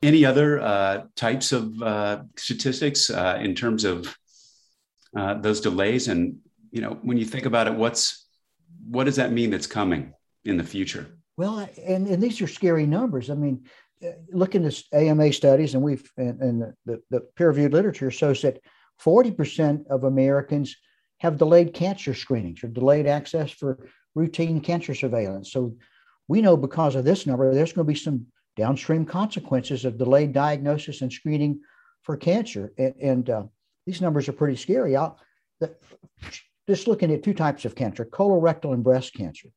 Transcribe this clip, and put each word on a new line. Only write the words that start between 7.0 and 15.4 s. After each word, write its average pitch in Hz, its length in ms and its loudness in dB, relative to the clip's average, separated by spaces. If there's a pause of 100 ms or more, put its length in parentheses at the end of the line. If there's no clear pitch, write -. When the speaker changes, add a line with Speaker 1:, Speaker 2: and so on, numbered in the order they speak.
Speaker 1:
when 123 160 -2
you 113 80 0
think 127 200 -8
about 113 220 2
it, 104 60 -2
what's, 113 520 -2 (640)
what 120 160 -2
does 131 140 2
that 123 160 0
mean 117 160 2
that's 95 180 -4
coming 87 460 -2 (320)
in 104 100 0
the 82 80 0
future? 90 540 -8 (180)
Speaker 2:
Well, 202 320 -6 (180)
and, 185 220 -2
and 190 160 0
these 233 180 -2
are 180 60 -2
scary 165 380 0
numbers. 151 440 -2
I 147 40 -4
mean, 143 320 -4 (360)
uh, 170 100 -8 (200)
look 185 240 0
in 185 80 2
this 147 300 -4
A 151 160 4
M 151 100 4
A 151 120 6
studies, 139 420 4